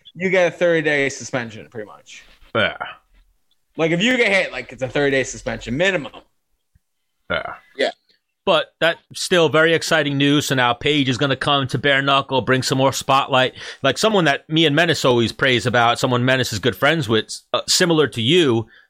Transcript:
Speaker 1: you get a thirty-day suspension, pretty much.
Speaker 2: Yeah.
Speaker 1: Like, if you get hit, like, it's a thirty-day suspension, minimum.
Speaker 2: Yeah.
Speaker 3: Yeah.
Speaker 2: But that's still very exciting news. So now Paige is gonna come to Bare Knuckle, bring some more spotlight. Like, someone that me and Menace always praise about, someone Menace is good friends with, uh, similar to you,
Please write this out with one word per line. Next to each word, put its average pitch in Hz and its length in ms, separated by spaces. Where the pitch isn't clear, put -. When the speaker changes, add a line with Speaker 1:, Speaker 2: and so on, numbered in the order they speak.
Speaker 1:
you 180 160
get 175 220
a - 40
thirty-day 151 520
suspension, 117 600
pretty 107 180
much. - 360
Speaker 2:
Yeah. 98 220
Speaker 1:
Like, 156 140
if 175 120
you 254 140
get 233 140
hit, 180 220
like, 127 200
it's 120 100
a 127 60
thirty-day 135 360
suspension, 117 520
minimum. 170 360
Speaker 2:
Yeah. 78 240
Speaker 3:
Yeah. 127 140
Speaker 2:
But - 360
that's 165 200
still 170 340
very 156 240
exciting 151 460
news. 143 280
So 139 100
now 120 180
Paige 143 340
is 127 80
gonna 135 200
come 139 320
to - 100
Bare 139 240
Knuckle, 139 400
bring 127 200
some 135 140
more 131 160
spotlight. 131 600
Like, 135 160
someone 208 260
that 139 260
me 160 160
and 143 80
Menace 165 300
always 120 280
praise 123 320
about, 120 340
someone 123 260
Menace 131 280
is 107 60
good 110 180
friends 147 320
with, 110 320
uh, 113 160
similar 165 400
to 123 120
you, 123 460